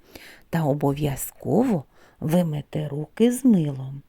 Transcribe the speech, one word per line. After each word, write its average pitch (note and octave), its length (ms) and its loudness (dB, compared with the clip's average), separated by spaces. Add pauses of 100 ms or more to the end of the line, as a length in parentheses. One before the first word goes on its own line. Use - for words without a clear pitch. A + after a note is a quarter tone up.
(500)
та E3 140 -2
обов'язково D3 1200 0 (360)
вимити D#3 680 -2
руки D3+ 440 0
з B3 140 -6
милом. C#3 640 2